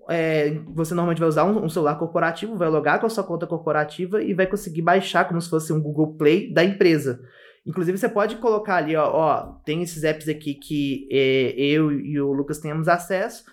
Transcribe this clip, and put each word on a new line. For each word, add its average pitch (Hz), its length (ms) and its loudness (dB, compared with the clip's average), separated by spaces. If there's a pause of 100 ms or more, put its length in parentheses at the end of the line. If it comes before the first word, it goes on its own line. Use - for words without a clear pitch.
(100)
é, 160 400 2 (240)
você 160 180 -2
normalmente 170 280 0
vai 165 80 4
usar 156 160 4
um, 208 200 2
um 165 40 -2
celular 156 260 0
corporativo, 170 600 -2
vai 175 120 0
logar 156 300 2
com 226 80 0
a - 20 2
sua 220 140 -2
conta 170 240 -4
corporativa 160 760 -2
e 202 140 -2
vai 185 140 2
conseguir 180 340 -4
baixar 175 460 2
como 170 120 -2
se 170 80 -10
fosse 160 240 0
um 156 80 2
Google 151 360 -2
Play 160 360 4
da 165 120 4
empresa. 160 560 2 (440)
Inclusive, 180 320 -2
você 226 120 -2
pode 214 300 0
colocar 214 360 0
ali, 160 220 0
ó, 147 120 2
ó, 147 340 2 (220)
tem 156 160 -2
esses 170 220 -6
apps 156 260 -2
aqui 151 260 -4
que, 139 540 -4
é, 131 480 2
eu 147 360 2
e 143 280 -2
o 139 120 0
Lucas 143 260 -2
temos 156 300 -2
acesso, 185 640 -2